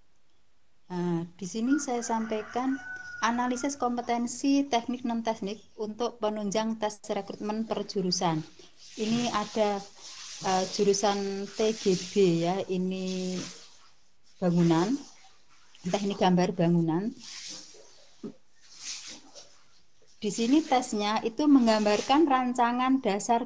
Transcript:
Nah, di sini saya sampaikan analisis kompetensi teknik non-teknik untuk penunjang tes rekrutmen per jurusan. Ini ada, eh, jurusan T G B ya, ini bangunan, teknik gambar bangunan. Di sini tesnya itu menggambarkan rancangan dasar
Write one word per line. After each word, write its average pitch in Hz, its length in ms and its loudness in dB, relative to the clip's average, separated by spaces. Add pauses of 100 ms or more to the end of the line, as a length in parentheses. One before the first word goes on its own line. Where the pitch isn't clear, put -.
(960)
Nah, 175 400 0
di - 80 -12
sini 226 320 0
saya 254 240 -2
sampaikan 233 800 -2 (400)
analisis 247 560 -2
kompetensi 240 880 0
teknik 240 400 -2
non-teknik 226 560 -4 (160)
untuk 220 480 -6
penunjang 214 560 -2
tes 214 320 -4
rekrutmen 208 560 -4
per 202 160 -4
jurusan. 180 560 0 (560)
Ini 233 400 0
ada, 208 480 0 (580)
eh, 190 320 2
jurusan 202 800 2
T - 60 -8 (100)
G 214 240 0
B - 200 -4 (280)
ya, 175 240 0
ini 185 720 -4 (1040)
bangunan, 175 560 4 (880)
teknik 196 320 -2
gambar 180 400 4
bangunan. 170 560 2 (3000)
Di 214 160 -4
sini 254 320 4
tesnya 220 560 0
itu 233 240 0
menggambarkan 226 800 6
rancangan 254 800 2
dasar 233 400 2